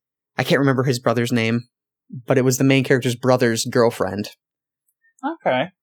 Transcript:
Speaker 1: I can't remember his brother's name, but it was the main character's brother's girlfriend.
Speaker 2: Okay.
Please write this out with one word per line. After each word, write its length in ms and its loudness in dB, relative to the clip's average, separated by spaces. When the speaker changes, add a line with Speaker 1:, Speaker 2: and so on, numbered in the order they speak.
Speaker 1:
I 60 -2
can't 160 2
remember 240 2
his 160 -2
brother's 320 -2
name, 300 0
but 120 0
it 80 4
was 120 2
the 60 0
main 200 4
character's 320 0
brother's 500 0
girlfriend. 680 -2
Speaker 2:
Okay. 220 0